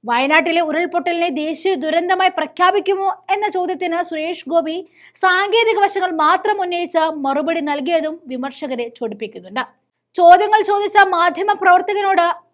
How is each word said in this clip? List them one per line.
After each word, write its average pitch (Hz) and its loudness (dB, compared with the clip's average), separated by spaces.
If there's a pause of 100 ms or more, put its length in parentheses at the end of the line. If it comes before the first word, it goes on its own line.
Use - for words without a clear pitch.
വയനാട്ടിലെ 302 2
ഉരുൾപൊട്ടലിനെ 339 -2
ദേശീയ 311 -4
ദുരന്തമായി 349 0
പ്രഖ്യാപിക്കുമോ 370 0 (200)
എന്ന 403 -2
ചോദ്യത്തിന് 359 -4
സുരേഷ് 330 -8
ഗോപി 320 -2 (460)
സാങ്കേതിക 415 2
വശങ്ങൾ 392 0
മാത്രം 359 0
ഉന്നയിച്ച 349 -4
മറുപടി 311 -2
നൽകിയതും 311 -4
വിമർശകരെ 254 -8
ചൊടിപ്പിക്കുന്നുണ്ട്. 208 -10 (520)
ചോദ്യങ്ങൾ 381 6
ചോദിച്ച 415 0
മാധ്യമ 370 0
പ്രവർത്തകനോട് 381 2 (280)